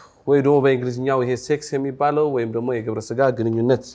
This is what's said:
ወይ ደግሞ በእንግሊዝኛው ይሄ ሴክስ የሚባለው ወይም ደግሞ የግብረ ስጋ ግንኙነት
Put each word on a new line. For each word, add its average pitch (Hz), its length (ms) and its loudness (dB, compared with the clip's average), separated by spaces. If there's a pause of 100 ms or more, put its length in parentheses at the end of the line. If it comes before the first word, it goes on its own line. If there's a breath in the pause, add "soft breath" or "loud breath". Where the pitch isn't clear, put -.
(260 loud breath)
ወይ 143 140 4
ደግሞ 143 200 4
በእንግሊዝኛው 131 600 0
ይሄ 123 180 0
ሴክስ 147 320 -4
የሚባለው 147 600 0
ወይም 117 220 -2
ደግሞ 120 180 -4
የግብረ 110 320 -4
ስጋ 117 180 -6 (120)
ግንኙነት 117 520 0 (100)